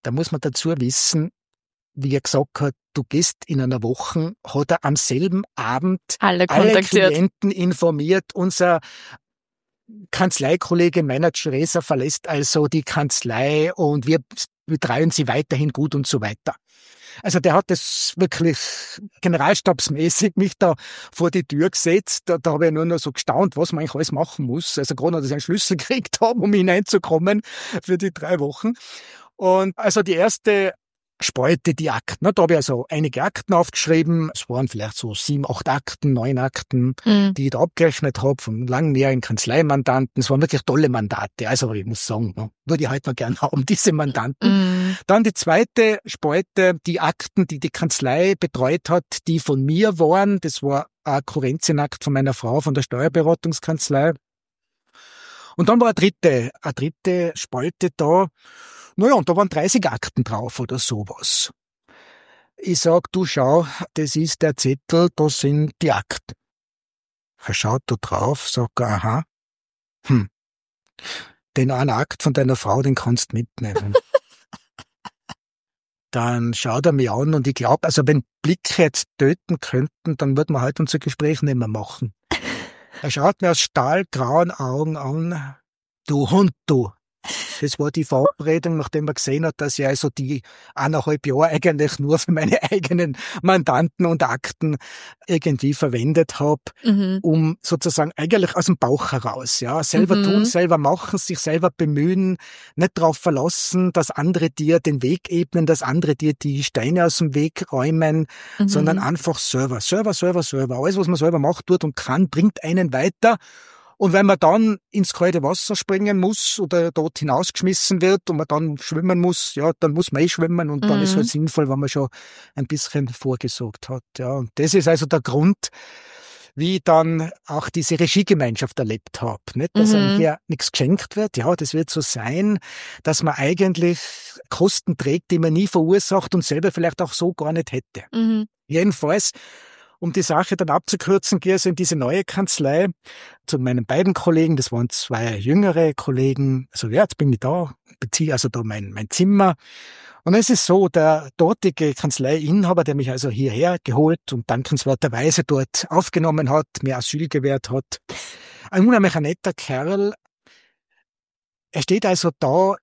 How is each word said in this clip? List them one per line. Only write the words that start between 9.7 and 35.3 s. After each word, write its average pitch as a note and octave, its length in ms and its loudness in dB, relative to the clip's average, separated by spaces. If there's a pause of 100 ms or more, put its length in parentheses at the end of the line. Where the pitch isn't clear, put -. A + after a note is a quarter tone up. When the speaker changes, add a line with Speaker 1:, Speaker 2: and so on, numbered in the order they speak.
Speaker 1:
Kanzleikollege F3 920 0
Manager D3 500 -2
Reza D#3+ 280 0
verlässt C#3+ 480 -4
also D3+ 380 0
die D3+ 160 0
Kanzlei D3 920 -2
und D3 320 0
wir D#3+ 120 4 (480)
betreuen D#3 460 0
sie C3 160 0
weiterhin C#3+ 420 0
gut C#3+ 240 -2
und C#3+ 120 -2
so B2+ 140 0
weiter. G#2 360 -6 (680)
Also F3+ 180 0
der D#3 140 4
hat F#3+ 160 2
das - 460 -2
wirklich E3 420 0 (640)
generalstabsmäßig E3+ 1120 2
mich F#3+ 220 0
da E3+ 160 4 (380)
vor E3+ 180 0
die F#3 140 0
Tür D#3 260 0
gesetzt. - 560 0
Da, E3+ 120 2
da E3 140 0
hab D3 100 0
ich D#3+ 100 4
nur D#3 120 0
noch E3+ 140 0
so C#3 140 -6
gestaunt, F3+ 440 0
was E3 160 0
man D#3 80 -4
eigentlich D#3 140 -6
alles D3+ 180 -2
machen D3 320 -4
muss. C3 320 -4
Also C#3 180 -2
gerade, D#3 240 -2
dass C3+ 80 -4
ich C3 60 -4
einen C#3+ 80 -4
Schlüssel F#3 360 0
<laughs> - 20 -8
gekriegt - 420 -4
hab, A#3+ 160 2
um G#3 160 2
hineinzukommen F#3+ 880 2 (400)
für F3+ 140 0
die F#3 160 -4
drei D#3 280 -2
Wochen. D3 340 -2 (640)
Und F#3 420 2
also G#3+ 240 2
die F3 120 0
erste G3 580 2 (480)
Spalte, D#3 540 0
die D#3 160 -4
Akten. - 360 -6
Ne? G#3 80 4
Da F3+ 80 4
hab E3 80 4
ich E3 60 6
also C3 340 -2
einige D3+ 320 -2
Akten - 320 -2
aufgeschrieben. E3 800 2
Es - 160 -10
waren B2 180 -2
vielleicht A2 280 -8
so G#2+ 180 -8
sieben, C#3+ 340 -4